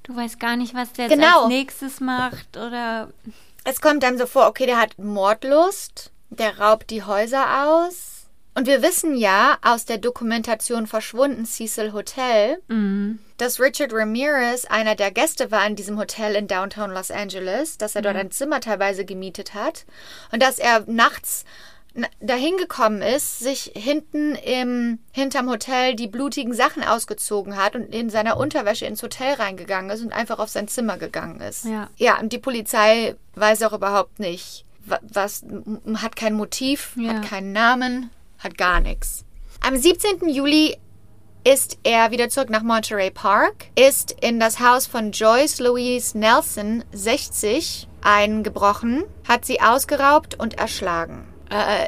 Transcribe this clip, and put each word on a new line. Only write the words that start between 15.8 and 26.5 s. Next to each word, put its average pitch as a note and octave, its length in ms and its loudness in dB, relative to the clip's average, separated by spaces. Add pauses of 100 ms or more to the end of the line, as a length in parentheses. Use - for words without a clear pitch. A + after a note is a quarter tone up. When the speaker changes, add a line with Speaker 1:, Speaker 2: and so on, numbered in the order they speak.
Speaker 2:
Hotel G#3+ 340 -4
in G3+ 140 -2
Downtown G3 420 -4
Los F#3 220 -8
Angeles, F#3+ 680 -6
dass G#3+ 180 -6
er G#3 60 -2
dort G3+ 140 0
Speaker 1:
Ja. F#3+ 60 -4
Speaker 2:
ein F#3+ 100 -6
Zimmer C#4+ 280 -2
teilweise G3 460 -2
gemietet F#3+ 480 -12
hat A#3+ 320 -6 (460)
und A#3 100 0
dass C4 160 4
er A3+ 300 2
nachts - 580 0 (480)
n-, A#3+ 140 -6 (120)
dahin B3+ 380 -2
gekommen A3 460 -2
ist, C4 340 -2
sich - 380 -6
hinten D4+ 580 -4
im, B3 640 -2 (140)
hinterm C4 400 -2
Hotel B3+ 420 0
die A#3 140 -6
blutigen A#3+ 480 -4